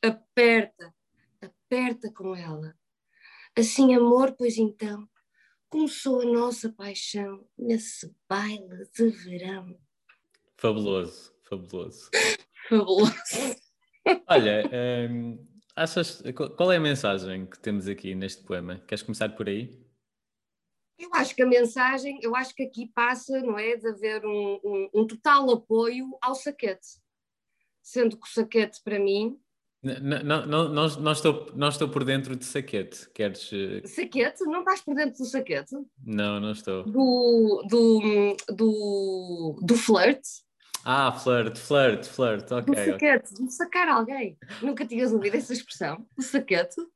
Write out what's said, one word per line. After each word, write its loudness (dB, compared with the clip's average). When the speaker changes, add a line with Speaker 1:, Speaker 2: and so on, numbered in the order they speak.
Speaker 1:
Aperta, 2
aperta -4
com -10
ela. -12
Assim, 6
amor, 6
pois -2
então, -4
começou -2
a -2
nossa 0
paixão -10
nesse -4
baile -8
de 4
verão. -10
Speaker 2:
Fabuloso, -4
fabuloso. -14
Speaker 1:
<laughs> -2
Fabuloso. 4
Speaker 2:
Olha, 4
hum, -8
achas, -4
qual, -4
qual 4
é 6
a 4
mensagem 0
que -20
temos -4
aqui -6
neste -8
poema? -8
Queres -8
começar -4
por -6
aí? -6
Speaker 1:
Eu -16
acho 0
que 2
a 6
mensagem, 2
eu -2
acho -4
que -8
aqui -8
passa, 0
não -2
é, -2
de -6
haver -4
um, -2
um, -4
um 4
total 4
apoio 0
ao -2
Saquete. -6
Sendo 0
que -20
o -18
Saquete, -2
para -4
mim 0
Speaker 2:
N-, -6
n-, -4
não, 0
não, 2
não, 2
não 0
estou, 0
não 2
estou -2
por -2
dentro -2
de -12
Saquete. -8
Queres, -6
eh, -6
Speaker 1:
Saquete? -4
Não -2
estás -2
por -6
dentro -2
do -6
Saquete? -6
Speaker 2:
Não, -2
não -4
estou. -6
Speaker 1:
Do, 4
do, 4
do, -2
do 4
flirt? 4
Speaker 2:
Ah, 2
flirt, 0
flirt, 4
flirt, -2
Speaker 1:
Do -4
Speaker 2:
ok, 0
ok. 2
Speaker 1:
saquete, 2
de -6
sacar -2
alguém. -2
Nunca -4
tinhas 0
ouvido 0
essa -2
expressão? -8
O -6
saquete? 0